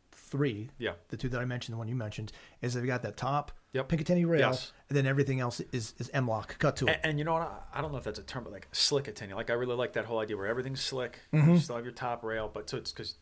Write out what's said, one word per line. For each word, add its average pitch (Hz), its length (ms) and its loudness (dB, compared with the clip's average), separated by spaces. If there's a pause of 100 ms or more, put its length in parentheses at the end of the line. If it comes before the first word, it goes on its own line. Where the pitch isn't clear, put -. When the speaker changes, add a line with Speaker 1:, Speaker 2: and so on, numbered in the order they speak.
(120)
Speaker 1:
three, 127 640 -2
Speaker 2:
Yeah. 101 160 -2 (160)
Speaker 1:
the 117 80 -6
two 127 120 -2
that 123 100 -2
I 123 60 -2
mentioned, 123 280 -4
the 113 40 -4
one 113 100 -4
you 120 80 -2
mentioned, 110 360 -6 (300)
is 123 120 -2
they've 123 120 -2
got 123 180 0
that 107 120 -4
top 143 360 -2 (220)
Speaker 2:
Yep. 135 160 -2
Speaker 1:
Picatinny 175 360 4
rail, 143 260 6
Speaker 2:
Yes. - 200 -2 (160)
Speaker 1:
and 139 100 -2
then 135 80 4
everything 135 360 4
else 123 180 -2
is, 117 380 -4
is 120 160 -6
M-LOK 117 460 0
cut 143 180 4
to 135 100 2
it. 160 40 4 (120)
Speaker 2:
And, - 80 0
and 147 80 0
you 151 60 0
know 165 80 2
what? 165 80 2
I, 123 160 -6 (160)
I 147 80 -4
don't 151 100 -4
know 135 60 -6
if 113 80 -8
that's 104 140 -4
a 98 40 -12
term, 120 220 -8
but, 104 80 -12
like, 95 180 -14
slickatinny. 113 640 0
Like, 113 140 -4
I 117 40 4
really 123 220 0
like 123 180 0
that 107 120 0
whole 113 140 0
idea 107 180 -2
where 98 100 -2
everything's 131 340 -2
slick. 127 380 -4 (140)
Speaker 1:
Mm-hmm. 156 180 8
Speaker 2:
You 175 80 10
still 135 160 0
have 117 80 -6
your 120 100 -8
top 120 300 -4
rail, 110 280 -2
but 107 180 -10
so 127 80 -4
it's - 160 -6
'cause - 280 -10